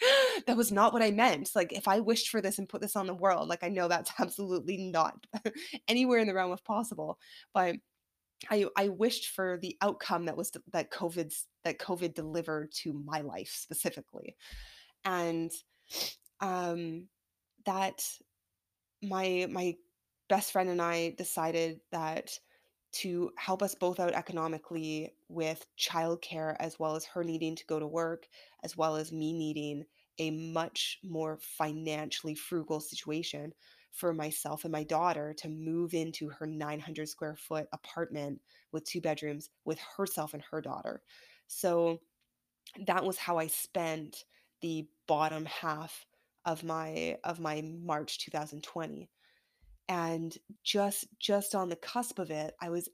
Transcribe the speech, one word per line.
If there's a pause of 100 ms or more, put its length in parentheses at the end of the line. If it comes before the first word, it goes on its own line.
(460)
that
was
not
what
I
meant.
Like,
if
I
wished
for
this
and
put
this
on
the
world,
like,
I
know
that's
<laughs>
absolutely (160)
not (180)
<laughs>
anywhere
in
the
realm
of
possible. (340)
But (760)
I, (100)
I
wished
for
the
outcome
that
was
d-, (120)
that
covid's, (180)
that
covid
delivered (100)
to
my
life
specifically. (680)
And, (920)
um, (580)
that (1000)
my,
my (540)
best
friend
and
I
decided (120)
that (540)
to
help
us
both
out
economically (140)
with (120)
childcare,
as
well
as
her
needing
to
go
to
work, (340)
as
well
as
me
needing (340)
a
much
more
financially
frugal
situation (380)
for
myself
and
my
daughter
to
move
into
her
nine
hundred
square
foot
apartment (300)
with
two
bedrooms (140)
with (180)
herself
and
her
daughter. (460)
So (840)
that
was
how
I
spent (380)
the (200)
bottom
half (380)
of
my,
of
my
March
two
thousand
twenty. (760)
And (280)
just, (140)
just
on
the
cusp
of
it,
I
was